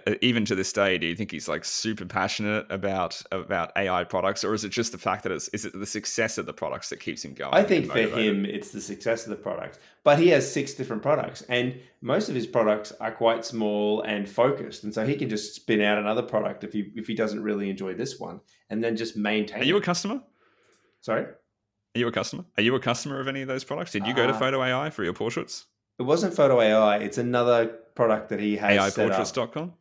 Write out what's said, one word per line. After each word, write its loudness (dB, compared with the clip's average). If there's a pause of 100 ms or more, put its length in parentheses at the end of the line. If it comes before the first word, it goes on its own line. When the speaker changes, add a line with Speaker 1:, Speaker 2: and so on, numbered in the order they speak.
Speaker 1:
a, -2
even 4
to 0
this -2
day, 2
do -2
you -2
think -6
he's, -10
like, -4
super -4
passionate -2
about, -2
about -4
A 0
I 0
products, -2
or 0
is -4
it -6
just -2
the -12
fact -4
that -2
it's, -6
is -6
it -10
the -8
success -4
of -6
the -10
products -6
that -10
keeps -8
him -12
going -6
Speaker 2:
I 6
Speaker 1:
and 4
Speaker 2:
think 2
for -4
Speaker 1:
motivated? 2 (100)
Speaker 2:
him, 0
it's -8
the -10
success -4
of -8
the -6
products. -8 (260)
But 8
he 8
has 6
six -2
different -6
products, 0
and 0 (240)
most 0
of -4
his -2
products 2
are -4
quite 2
small 0
and -4
focused, 0
and -6
so -2
he 0
can -4
just -6
spin 2
out 4
another 0
product -2
if -10
he, -6
if -8
he -6
doesn't -2
really -2
enjoy -6
this -6
one, -12 (300)
and -2
then 0
just -6
maintain 0
Speaker 1:
Are 0
you 4
a 4
Speaker 2:
it. -6
Speaker 1:
customer? -2 (800)
Speaker 2:
Sorry? -2
Speaker 1:
Are -14
you 2
a -2
customer? -4 (120)
Are 4
you 4
a 2
customer -4
of -4
any -6
of -10
those -4
products? -6
Did -4
you -2
go 4
to 4
Speaker 2:
Uh, -2
Speaker 1:
Photo 2
A 2 (120)
I -4
for -6
your 0
portraits? -6 (340)
Speaker 2:
It -2
wasn't 2
Photo 6
A 6
I. 6
It's -4
another 4 (280)
product 2
that -4
he 2
has 4
set 6
up. 4
Speaker 1:
A 2
I 4
portraits 2
dot -4
com? -6